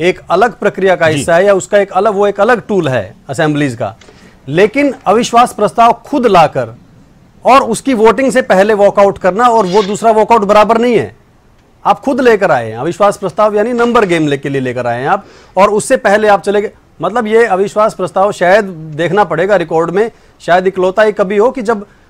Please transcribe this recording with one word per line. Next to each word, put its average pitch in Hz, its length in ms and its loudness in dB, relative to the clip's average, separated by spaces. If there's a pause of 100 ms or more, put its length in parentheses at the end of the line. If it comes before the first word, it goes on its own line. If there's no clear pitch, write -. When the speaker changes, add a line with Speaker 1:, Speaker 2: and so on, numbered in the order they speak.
Speaker 1:
एक 180 280 -2
अलग 190 300 -2
प्रक्रिया 190 360 0
का 165 140 0
Speaker 2:
जी। 156 80 -2
Speaker 1:
हिस्सा 165 180 0
है 185 100 2
या 202 80 4
उसका 190 240 -2
एक 196 140 0
अलग, 202 220 0
वो 202 140 0
एक 196 120 -4
अलग 220 280 0
tool 185 200 -4
है 117 280 -4 (140)
assemblies 147 460 -2
का। 110 200 -8 (520)
लेकिन 214 480 0 (100)
अविश्वास 233 480 0
प्रस्ताव 226 400 2
खुद 254 340 -4
लाकर 143 500 0 (680)
और 247 180 4
उसकी 226 300 -4
voting 226 380 2
से 254 100 0
पहले 208 320 2
walkout 202 440 2
करना 190 260 0
और 226 220 2
वो 190 180 2
दूसरा 208 280 0
walkout 214 300 2
बराबर 208 360 2
नहीं 240 180 0
है। 117 260 -4 (640)
आप 196 140 0
खुद 262 220 -4
लेकर 202 300 2
आए 117 200 -2
हैं 110 60 -12
अविश्वास 175 400 -2
प्रस्ताव, 208 380 -2
यानी 214 180 -2
नंबर 233 320 0
गेम 165 220 0
लेके 143 220 -4
लिए 139 120 -4
लेकर 123 260 -6
आए 120 140 -4
हैं 139 60 -4
आप, 196 180 -2 (320)
और 196 120 4
उससे 214 280 0
पहले 214 300 0
आप 202 140 2
चले 208 200 -2
गए। 214 100 -6 (300)
मतलब 214 260 -4
ये 226 180 2
अविश्वास 202 480 -2
प्रस्ताव 190 380 -2
शायद 190 340 2 (300)
देखना 170 280 0
पड़ेगा 175 320 -2
रिकॉर्ड 170 360 -2
में, 214 200 -2 (300)
शायद 185 260 0
इकलौता 185 360 0
ही 214 80 2
कभी 208 260 -2
हो 233 140 2
कि 262 100 -8
जब 202 240 -4 (240)